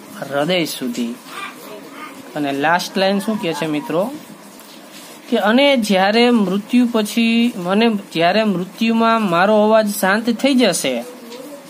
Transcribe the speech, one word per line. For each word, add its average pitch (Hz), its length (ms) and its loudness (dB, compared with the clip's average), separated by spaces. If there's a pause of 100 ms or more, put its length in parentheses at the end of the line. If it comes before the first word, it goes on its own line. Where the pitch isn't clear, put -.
(220)
હૃદય 147 440 -2
સુધી. 123 500 -6 (1200)
અને 147 160 -4
last 156 460 0
line 196 220 2
શું 214 220 -4
કહે 165 120 -4
છે, 165 120 -6
મિત્રો? 151 460 -4 (1160)
કે 233 80 0
અને 254 400 4
જ્યારે 208 520 2
મૃત્યુ 220 600 2
પછી, 233 600 0 (140)
અને 214 220 2 (240)
જ્યારે 180 300 2
મૃત્યુમાં 220 880 0
મારો 208 340 4
અવાજ 214 320 2
શાંત 214 340 0
થઈ 254 240 0
જશે, 160 500 0 (680)